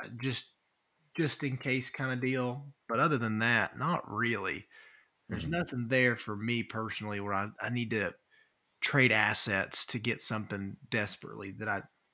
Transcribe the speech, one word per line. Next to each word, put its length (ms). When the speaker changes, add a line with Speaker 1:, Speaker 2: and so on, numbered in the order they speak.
Speaker 1:
uh, 60
just, 340
just 280
in 120
case 340
kinda 260
deal. 560
But 120
other 180
than 220
that, 380
not 320
really. 560
There's 160
Speaker 2:
Mm-hmm. 80
Speaker 1:
nothing 360
there 280
for 200
me 280
personally 560
where 140
I, 140
I 100
need 200
to 240
trade 320
assets 720
to 140
get 200
something 560
desperately 640
that 160
I, 140